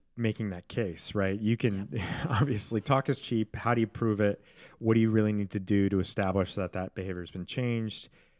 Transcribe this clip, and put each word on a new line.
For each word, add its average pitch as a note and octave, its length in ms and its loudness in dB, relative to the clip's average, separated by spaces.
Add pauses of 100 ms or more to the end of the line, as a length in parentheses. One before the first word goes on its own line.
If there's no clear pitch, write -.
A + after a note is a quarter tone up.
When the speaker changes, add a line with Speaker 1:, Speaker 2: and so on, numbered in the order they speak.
(160)
Speaker 1:
making A2 340 -2
that F2+ 180 -10
case, F#2+ 460 -6
right? G2 240 0
You A2+ 200 2
can G2+ 340 0
Speaker 2:
Yeah. A2 100 -4 (140)
Speaker 1:
<laughs> - 140 -4
obviously, A2+ 500 0
talk C3+ 300 2
is B2+ 80 -2
cheap. A2 360 -2
How A#2 200 0
do A#2 80 2
you A2 40 2
prove G#2+ 340 -2
it? G2+ 200 2 (380)
What A2+ 160 4
do A2+ 60 8
you A2+ 100 6
really G#2+ 220 4
need G2+ 180 -2
to G#2+ 100 -2
do G2 300 4
to G2 100 4
establish F#2 540 0
that F#2 180 -4
that F#2 220 -6
behavior F#2 260 -6
has E2+ 100 -12
been F2+ 140 -8
changed? A#2 640 -4 (320)